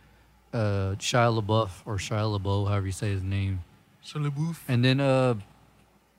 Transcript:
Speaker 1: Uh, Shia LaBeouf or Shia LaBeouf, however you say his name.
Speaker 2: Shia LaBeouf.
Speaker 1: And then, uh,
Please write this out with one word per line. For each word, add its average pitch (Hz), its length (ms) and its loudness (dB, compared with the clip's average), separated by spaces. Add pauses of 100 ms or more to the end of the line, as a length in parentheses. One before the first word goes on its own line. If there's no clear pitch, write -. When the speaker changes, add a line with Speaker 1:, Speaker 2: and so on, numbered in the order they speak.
(520)
Speaker 1:
Uh, 101 460 0
Shia 117 440 2
LaBeouf 107 280 2 (160)
or 110 100 -4
Shia 107 420 -2
LaBeouf, 98 300 0
however 101 180 0
you 98 60 -4
say 104 200 -4
his 95 100 -2
name. 98 400 -2 (420)
Speaker 2:
Shia 147 260 -4
LaBeouf. 156 280 -4 (100)
Speaker 1:
And 123 160 4
then, 131 160 4
uh, 131 340 4 (840)